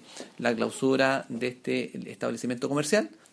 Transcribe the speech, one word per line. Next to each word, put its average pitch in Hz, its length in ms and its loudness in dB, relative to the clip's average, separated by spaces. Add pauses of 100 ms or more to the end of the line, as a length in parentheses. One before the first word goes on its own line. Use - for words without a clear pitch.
(380)
la 120 180 2
clausura 135 720 2
de 123 200 -4
este 123 600 -4
establecimiento 120 600 -4
comercial. 147 400 2 (240)